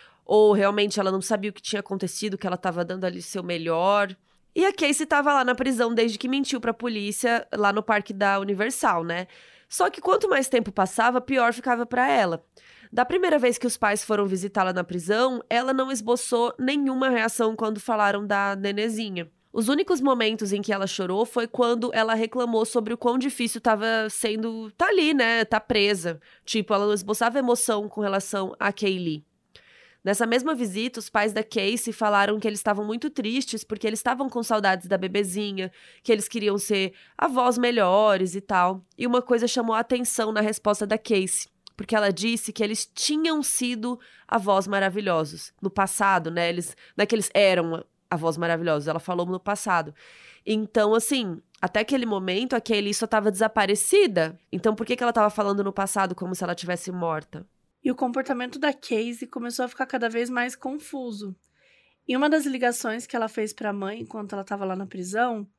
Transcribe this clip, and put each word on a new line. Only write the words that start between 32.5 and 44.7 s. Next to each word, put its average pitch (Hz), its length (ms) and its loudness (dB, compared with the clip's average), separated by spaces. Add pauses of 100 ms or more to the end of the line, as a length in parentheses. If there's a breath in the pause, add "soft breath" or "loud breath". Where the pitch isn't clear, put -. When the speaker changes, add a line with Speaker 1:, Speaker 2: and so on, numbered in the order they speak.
Speaker 1:
estavam 208 260 -2
muito 233 260 -4
tristes 226 520 -4
porque 220 240 -8
eles 214 120 -4
estavam 254 300 -2
com 240 140 -4
saudades 196 440 0
da 190 100 0
bebezinha, 190 760 -4 (320 loud breath)
que - 80 -2
eles 208 160 2
queriam 208 300 -2
ser 196 380 0 (240 soft breath)
avós 247 400 2
melhores 202 760 4
e 196 60 -6
tal. 185 420 0 (140)
E 240 100 -4
uma 247 140 4
coisa 240 260 2
chamou 226 280 0
a 220 60 2
atenção 233 520 0
na 214 80 0
resposta 208 460 0
da 214 100 0
Casey, 196 520 -2 (320)
porque 214 160 -2
ela 202 160 4
disse 220 400 -2
que - 100 -2
eles 208 220 -2 (100)
tinham 302 480 0
sido 247 560 -2 (300 soft breath)
avós 196 380 2
maravilhosos 190 840 -2 (120)